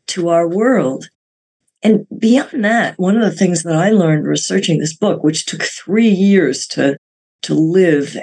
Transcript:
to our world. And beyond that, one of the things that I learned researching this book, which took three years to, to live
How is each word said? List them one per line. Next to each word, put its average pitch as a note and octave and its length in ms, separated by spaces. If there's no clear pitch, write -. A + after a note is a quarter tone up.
to E3+ 220
our E3+ 180
world. F#3 600
And G#3+ 240
beyond A#3+ 460
that, G#3+ 340
one F#3+ 200
of A#3 60
the F#3 140
things F3+ 260
that E3 120
I F3+ 160
learned D#3 340
researching D#3 540
this D3+ 160
book, - 260
which D#3 240
took D#3+ 180
three A3 460
years F#3+ 600
to, C#3 280
to D#3 100
live D#3+ 680